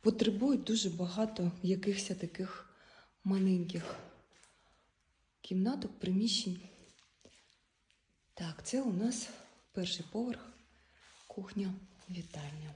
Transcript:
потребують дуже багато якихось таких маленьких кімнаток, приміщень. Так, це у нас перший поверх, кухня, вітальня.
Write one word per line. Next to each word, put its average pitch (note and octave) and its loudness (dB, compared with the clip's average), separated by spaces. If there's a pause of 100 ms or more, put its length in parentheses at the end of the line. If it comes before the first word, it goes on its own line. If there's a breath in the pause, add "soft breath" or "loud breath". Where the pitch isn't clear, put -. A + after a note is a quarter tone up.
потребують A3+ 4
дуже G#3+ 2
багато F3+ 0 (100)
якихось F#3+ 2
таких - -6 (540 loud breath)
маленьких F#3 2 (1400 soft breath)
кімнаток, G#3+ 0
приміщень. F#3 0 (1700 soft breath)
Так, E3 -8
це C4 0
у B3 2
нас A3 0 (440 loud breath)
перший F3 -2
поверх, A#3 -4 (760 soft breath)
кухня, F#3+ -4 (360)
вітальня. D3+ -8